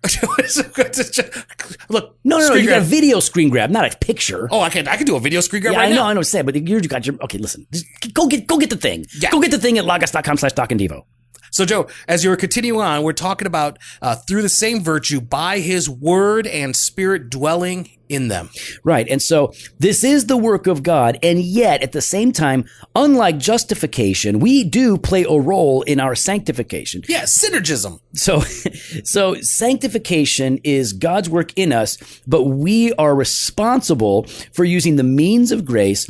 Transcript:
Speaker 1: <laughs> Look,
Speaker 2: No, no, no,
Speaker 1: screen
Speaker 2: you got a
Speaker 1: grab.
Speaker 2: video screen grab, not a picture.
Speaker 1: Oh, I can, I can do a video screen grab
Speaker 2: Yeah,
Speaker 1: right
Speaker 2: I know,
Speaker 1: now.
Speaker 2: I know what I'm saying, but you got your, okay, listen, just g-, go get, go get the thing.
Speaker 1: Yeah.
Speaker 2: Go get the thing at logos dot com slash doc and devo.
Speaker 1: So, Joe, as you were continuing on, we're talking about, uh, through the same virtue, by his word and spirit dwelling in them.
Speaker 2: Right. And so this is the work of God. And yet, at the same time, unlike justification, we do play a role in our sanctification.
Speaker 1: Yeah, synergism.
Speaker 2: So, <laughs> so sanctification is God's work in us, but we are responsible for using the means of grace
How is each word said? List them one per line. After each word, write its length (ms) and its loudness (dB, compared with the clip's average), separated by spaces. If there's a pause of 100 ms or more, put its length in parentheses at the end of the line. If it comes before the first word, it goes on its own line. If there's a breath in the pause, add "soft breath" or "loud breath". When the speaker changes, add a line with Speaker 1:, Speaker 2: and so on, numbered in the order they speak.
Speaker 1:
<laughs> 1900 -4
Look, 340 -4
Speaker 2:
No, 140 2
no, 20 4
no, 80 4
Speaker 1:
screen 160 4
Speaker 2:
you 60 2
got 80 4
a 20 4
Speaker 1:
grab. 100 0
Speaker 2:
video 300 4
screen 300 2
grab, 200 2
not 240 0
a 40 -14
picture. 540 -4
Speaker 1:
Oh, 100 0
I 80 0
can, 180 -4
I 100 -2
can 80 -2
do 100 2
a 40 0
video 220 0
screen 200 -2
grab 120 0
Speaker 2:
Yeah, 60 2
Speaker 1:
right 80 4
Speaker 2:
I 20 2
know, 80 4
Speaker 1:
now. 40 4
Speaker 2:
I 120 0
know 40 0
what 0 -
I'm 60 0
saying, 220 -2
but 100 0
you 260 0
got 240 -4
your, 180 -4
okay, 140 -8
listen, 340 -10
just 140 -8 (160)
g-, 100 -12
go 160 2
get, 200 -2
go 100 2
get 120 2
the 80 -4
thing. 280 -4 (140)
Speaker 1:
Yeah. 120 -2
Speaker 2:
Go 80 4
get 120 2
the 80 0
thing 180 2
at 80 -2
logos 260 0
dot 120 -2
com 140 0
slash 160 0
doc 180 -2
and 100 0
devo. 220 -4 (480 loud breath)
Speaker 1:
So, 140 0
Joe, 220 0 (200 loud breath)
as 160 0
you 60 2
were 80 2
continuing 480 -2
on, 180 0
we're 100 -2
talking 340 -6
about, 320 -2 (240 loud breath)
uh, 120 -2
through 280 -2
the 60 0
same 340 0
virtue, 360 -2
by 400 -4
his 300 -2
word 560 0
and 300 -4
spirit 560 -4
dwelling 580 -2 (180)
in 200 -4
them. 220 -6 (340 loud breath)
Speaker 2:
Right. 240 2
And 140 -2
so 320 2 (240 loud breath)
this 260 2
is 220 4
the 120 2
work 280 0
of 160 0
God. 400 2
And 180 2
yet, 440 2
at 80 -4
the 100 -4
same 300 0
time, 340 0 (300 loud breath)
unlike 420 4
justification, 1000 0
we 240 4
do 340 2
play 280 0
a 140 2
role 440 2
in 160 0
our 160 -2
sanctification. 920 -4
Speaker 1:
Yeah, 160 -2
synergism. 760 -2 (160)
Speaker 2:
So, 240 2
<laughs> 640 -6
so 380 0
sanctification 1200 0
is 300 0
God's 360 -2
work 260 -2
in 160 0
us, 260 0 (300 loud breath)
but 180 4
we 480 2
are 220 2
responsible 1080 0 (300 loud breath)
for 100 0
using 320 2
the 80 2
means 480 4
of 140 0
grace 440 0